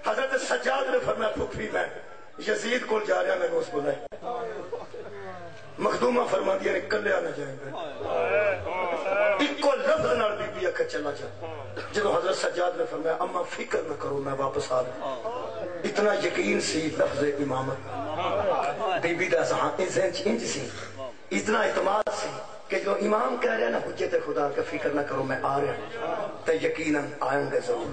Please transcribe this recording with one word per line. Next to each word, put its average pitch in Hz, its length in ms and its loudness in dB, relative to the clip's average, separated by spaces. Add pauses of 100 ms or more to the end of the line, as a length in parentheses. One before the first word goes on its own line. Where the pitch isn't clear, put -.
(100)
हजरत 262 300 2
सज्जाद 262 480 0
ने 254 100 4
फरमाया, 214 340 2
"फुफी, - 420 -4
मैं - 120 0 (540)
यजीद 214 440 0
कोल 208 220 0
जा 185 140 4
रहा, 185 160 2
मैनू 170 200 2
उस 160 160 0
बुलाए।" 147 280 0 (1800)
मखदूमा 240 440 4
फरमांदियां - 500 2
ने, - 60 2
"कल्ले - 300 0
ना 165 200 2
जाएंगे।" 135 400 -8 (1700)
इको 285 280 2
लफ्ज 240 460 2
नाल 214 120 2
बीबी 202 360 -4
आखे, 165 180 2
"चला 147 260 -2
जा।" 143 180 -6 (640)
जदों 202 220 2
हजरत 151 220 2
सज्जाद 175 420 0
ने 165 60 2
फरमाया, 160 320 0
"अम्मा 180 260 -2
फिक्र - 360 -4
ना 156 180 -4
करो, 139 220 -2
मैं 139 140 -2
वापस 135 400 0
आ 127 100 4
गया।" 131 500 -4 (520)
इतना 208 280 4
यकीन 180 480 2
सी - 200 0 (200)
लफ्ज 143 240 2
इमामत। 135 540 0 (1200)
बीबी 170 260 2
दा 160 140 6
जहां 147 280 2 (100)
ए 185 60 4
जहन 175 240 4
च - 100 -4
इंज 220 240 2
सी, - 180 -2 (680)
इतना 208 320 2
इतमाद 196 480 2
सी - 180 -4 (400)
कि 190 140 0
जो 202 120 2
इमाम 220 420 2
कह 226 180 2
रहा - 120 2
ना, - 100 2
"हुज्जत - 480 0
खुदा, 143 220 2
के 156 140 0
फिक्र 147 300 -2
ना 143 100 0
करो, 135 200 -2
मैं 131 200 -2
आ 139 160 2
रहा," - 160 0 (720)
ते 160 100 4 (100)
यकीनन 151 460 0 (100)
आएंगे 139 380 2
जरूर। - 320 0